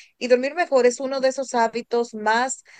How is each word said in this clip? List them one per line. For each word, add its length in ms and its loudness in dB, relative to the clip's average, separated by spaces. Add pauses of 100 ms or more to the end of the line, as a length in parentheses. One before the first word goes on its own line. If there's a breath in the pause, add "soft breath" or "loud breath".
(180 loud breath)
Y 100 -6
dormir 260 2
mejor 320 2
es 140 0
uno 200 -6
de 80 2
esos 260 -6
hábitos 600 -2
más, 500 -2 (160 soft breath)